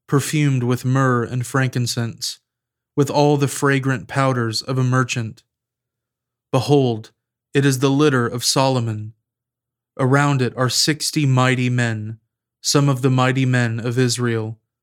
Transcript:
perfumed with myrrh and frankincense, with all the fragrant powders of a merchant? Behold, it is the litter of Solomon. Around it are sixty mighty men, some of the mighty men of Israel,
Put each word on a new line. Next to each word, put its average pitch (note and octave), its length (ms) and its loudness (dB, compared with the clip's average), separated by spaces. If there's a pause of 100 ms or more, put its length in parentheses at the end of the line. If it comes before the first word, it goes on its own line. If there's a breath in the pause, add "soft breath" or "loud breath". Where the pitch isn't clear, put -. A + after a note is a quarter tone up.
perfumed C#3 580 0
with A#2+ 200 -2
myrrh B2+ 400 2
and B2 240 -6
frankincense, B2 920 -4 (560)
with C#3 140 2
all D3 280 4
the C#3 100 0
fragrant C3+ 640 -2
powders B2 520 -2
of C3 160 -6
a C3 60 0
merchant? B2+ 600 -2 (1080)
Behold, C3 600 0 (420)
it C#3 120 2
is C3 140 2
the C#3 100 2
litter C#3 380 2
of A#2+ 160 -6
Solomon. A#2 720 -2 (840)
Around C#3 420 2
it A#2 160 -4
are B2+ 140 0
sixty - 560 -2
mighty B2+ 420 2
men, A2+ 480 -4 (440)
some C#3+ 280 2
of B2+ 140 0
the C3+ 80 2
mighty C3 340 2
men A#2+ 340 0
of A#2+ 200 -4
Israel, A#2 600 -2 (240)